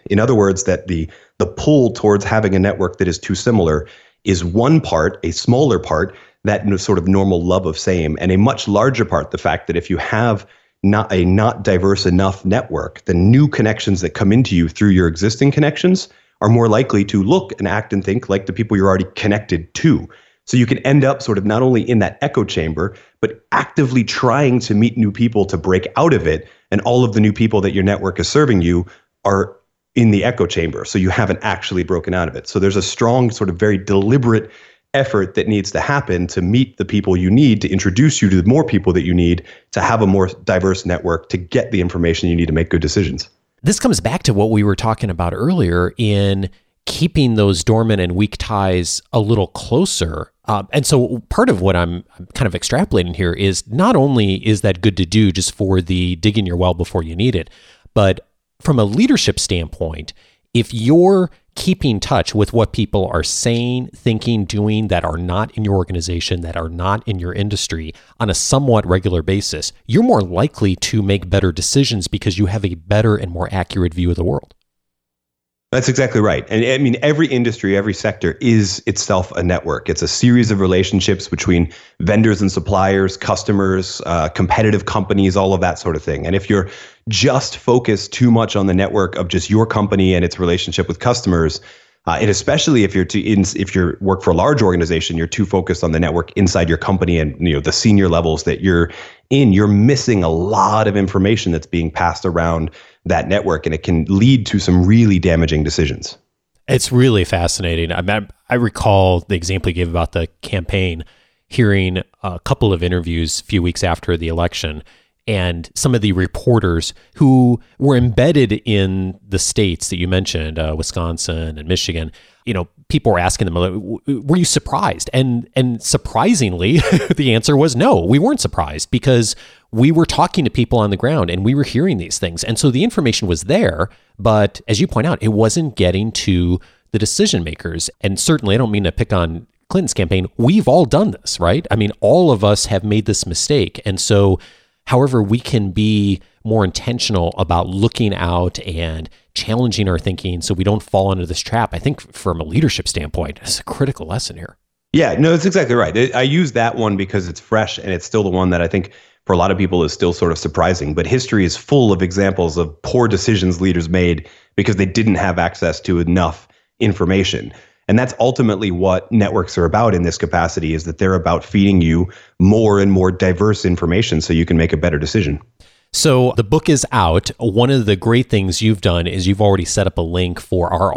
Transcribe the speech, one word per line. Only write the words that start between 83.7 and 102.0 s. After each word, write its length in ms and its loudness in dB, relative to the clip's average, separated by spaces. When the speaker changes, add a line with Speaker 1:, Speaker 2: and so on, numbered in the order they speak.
Speaker 1:
uh, 220 -2
competitive 560 0
companies, 520 0
all 160 2
of 100 0
that 180 -2
sort 160 -4
of 80 -8
thing. 240 -4
And 80 0
if 120 -6
you're 220 0
just 480 0
focused 560 0
too 180 4
much 240 2
on 140 2
the 60 2
network 420 0
of 100 -4
just 240 -2
your 160 4
company 480 0
and 100 2
its 140 -4
relationship 480 -2
with 140 -6
customers, 600 0
uh, 140 0
and 100 2
especially 540 2
if 100 -2
you're 100 2
too 160 -4
in, 200 2
if 180 -4
you 260 0
work 220 0
for 80 2
a 40 4
large 280 2
organization, 540 0
you're 100 -2
too 200 -2
focused 360 -2
on 80 0
the 80 0
network 340 -2
inside 360 2
your 100 0
company 400 0
and, 220 -2
you 140 0
know, 60 -2
the 120 -2
senior 360 4
levels 360 0
that 160 -4
you're 320 2
in, 220 4
you're 140 4
missing 560 2
a 60 0
lot 580 0
of 100 0
information 540 0
that's 160 -4
being 240 -4
passed 340 -4